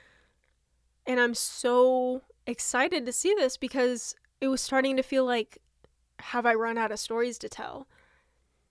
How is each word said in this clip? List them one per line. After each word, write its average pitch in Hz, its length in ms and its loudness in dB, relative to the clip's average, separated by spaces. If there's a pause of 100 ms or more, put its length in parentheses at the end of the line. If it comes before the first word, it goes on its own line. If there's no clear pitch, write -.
(1040)
And 247 160 0
I'm 240 140 2
so 254 880 2 (240)
excited 262 580 -2
to 240 80 -4
see 381 220 0
this 294 240 0
because 247 560 -2 (300)
it 269 40 0
was 262 120 0
starting 269 360 0
to 262 60 2
feel 262 220 0
like, 240 340 -2 (600)
have 240 280 -4
I 233 80 6
run 226 240 0
out 220 140 0
of 214 60 -6
stories 233 400 -2
to 220 100 -10
tell? - 400 -12 (840)